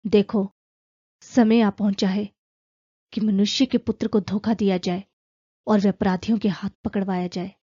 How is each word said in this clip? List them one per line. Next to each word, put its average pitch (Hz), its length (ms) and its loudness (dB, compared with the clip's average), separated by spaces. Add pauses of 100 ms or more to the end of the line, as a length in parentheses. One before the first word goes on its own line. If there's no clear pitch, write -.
देखो, 202 480 0 (640)
समय 226 400 4
आ 208 80 4
पहुंचा 196 400 0
है 202 260 -4 (760)
कि 220 80 -4
मनुष्य 208 440 2
के 247 120 -2
पुत्र 220 300 -2
को 214 120 0
धोखा 208 340 -2
दिया 196 240 0
जाए 180 260 -4 (640)
और 214 120 2
वे 196 100 2
अपराधियों 196 500 0
के 220 80 -2
हाथ 190 220 -4
पकड़वाया 190 580 -4
जाए। 180 380 -10